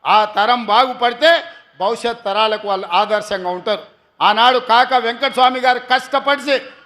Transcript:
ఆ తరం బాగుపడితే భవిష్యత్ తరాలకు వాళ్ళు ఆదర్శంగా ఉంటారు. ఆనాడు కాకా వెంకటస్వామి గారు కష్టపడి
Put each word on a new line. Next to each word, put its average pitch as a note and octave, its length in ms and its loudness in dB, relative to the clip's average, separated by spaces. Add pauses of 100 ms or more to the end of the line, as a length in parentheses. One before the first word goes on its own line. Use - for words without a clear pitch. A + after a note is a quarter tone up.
ఆ G#3 180 4
తరం A3 400 0
బాగుపడితే B3 800 2 (360)
భవిష్యత్ A3+ 440 -4
తరాలకు G#3 440 -2
వాళ్ళు F#3+ 240 -4
ఆదర్శంగా G3+ 580 -2
ఉంటారు. F3+ 320 -4 (400)
ఆనాడు A3 360 4
కాకా B3 400 2
వెంకటస్వామి B3+ 600 0
గారు B3 180 0
కష్టపడి C4+ 760 -2 (300)